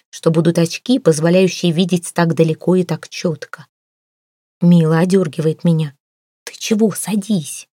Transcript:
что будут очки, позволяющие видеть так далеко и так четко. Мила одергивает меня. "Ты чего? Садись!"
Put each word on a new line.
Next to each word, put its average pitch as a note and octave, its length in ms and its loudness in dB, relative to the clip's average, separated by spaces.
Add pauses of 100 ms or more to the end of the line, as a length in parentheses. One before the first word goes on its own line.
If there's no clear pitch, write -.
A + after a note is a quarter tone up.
(100)
что - 220 -2
будут E3+ 260 0
очки, G3+ 400 -2
позволяющие F3 720 0
видеть F3 420 -2
так E3 220 0
далеко E3 400 2
и F#3 80 2
так E3+ 260 -8
четко. - 580 -8 (960)
Мила E3 380 4
одергивает E3 640 0
меня. D#3+ 320 0 (500)
"Ты - 140 -18
чего? G#3+ 320 0
Садись!" F#3+ 880 -6